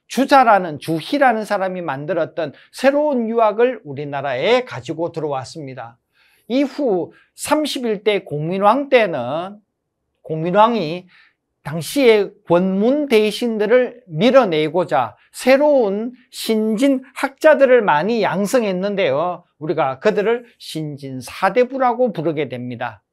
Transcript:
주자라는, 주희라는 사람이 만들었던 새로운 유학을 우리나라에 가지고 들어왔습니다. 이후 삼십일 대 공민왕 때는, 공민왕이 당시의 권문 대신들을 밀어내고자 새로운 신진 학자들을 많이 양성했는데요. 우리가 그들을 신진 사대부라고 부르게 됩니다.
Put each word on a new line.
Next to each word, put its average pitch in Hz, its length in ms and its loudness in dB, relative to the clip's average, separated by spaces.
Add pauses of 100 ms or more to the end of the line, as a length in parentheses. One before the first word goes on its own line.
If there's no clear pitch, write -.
주자라는, 226 720 2
주희라는 220 640 -2
사람이 185 380 -4
만들었던 156 720 -6 (180)
새로운 277 560 0
유학을 226 560 0
우리나라에 143 800 -2
가지고 165 480 -8
들어왔습니다. 131 840 -10 (500)
이후 247 640 -2 (240)
삼십일 254 720 -4
대 202 180 0
공민왕 196 640 0
때는, 180 720 -2 (640)
공민왕이 180 840 0 (560)
당시의 208 680 2 (160)
권문 196 600 2
대신들을 220 1000 0
밀어내고자 160 1080 2 (160)
새로운 254 840 2 (180)
신진 226 720 0 (100)
학자들을 269 720 4
많이 190 400 0
양성했는데요. 185 1200 -2 (160)
우리가 147 400 -4
그들을 220 460 0 (120)
신진 143 640 -12
사대부라고 247 920 -2
부르게 147 360 -4
됩니다. 123 640 -10